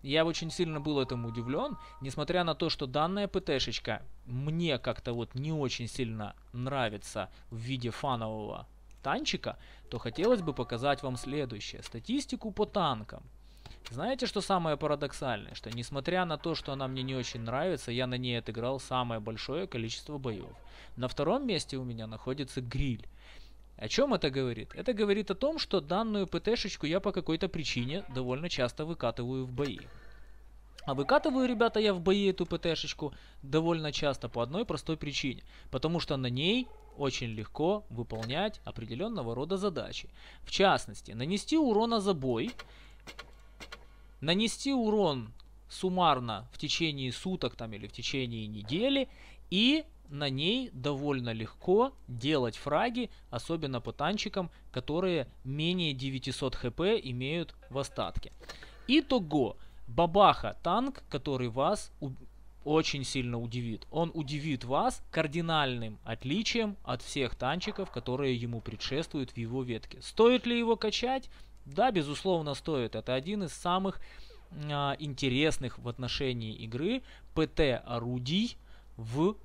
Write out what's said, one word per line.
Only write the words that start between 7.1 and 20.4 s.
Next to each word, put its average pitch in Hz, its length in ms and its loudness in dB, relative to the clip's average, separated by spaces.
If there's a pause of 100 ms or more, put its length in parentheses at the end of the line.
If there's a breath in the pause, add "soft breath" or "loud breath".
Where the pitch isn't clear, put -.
в 113 80 -10
виде 123 320 -4
фанового 110 800 -4 (340)
танчика, 185 560 -2 (320 loud breath)
то 123 80 -6
хотелось 190 460 2
бы 151 100 0
показать 131 480 0
вам 127 160 -2
следующее. 127 640 -6
Статистику 220 680 -4
по 208 140 0
танкам. 147 580 -2 (680 loud breath)
Знаете, 226 380 -2
что 202 140 -2
самое 170 360 2
парадоксальное? 139 760 -2
Что - 160 -10
несмотря 139 540 0
на 160 120 -2
то, 165 160 -2
что 143 200 -4
она 135 140 -4
мне 131 160 -4
не 131 120 -2
очень 123 260 -4
нравится, 131 500 -2
я 127 160 0
на 123 100 -2
ней 123 200 0
отыграл 117 420 -2
самое 123 400 0
большое 131 480 -4
количество 123 520 -6
боев. 107 300 -6 (480 loud breath)